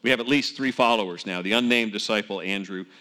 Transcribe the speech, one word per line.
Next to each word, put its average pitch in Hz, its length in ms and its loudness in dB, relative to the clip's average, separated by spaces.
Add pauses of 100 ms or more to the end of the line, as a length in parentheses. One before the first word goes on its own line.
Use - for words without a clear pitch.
we 123 80 0
have 127 100 4
at 117 80 -6
least 139 300 2
three 131 140 -2
followers 110 540 2
now, 90 160 -4
the 98 120 0
unnamed 120 400 2
disciple, 104 480 -2
Andrew, 95 440 -6 (160)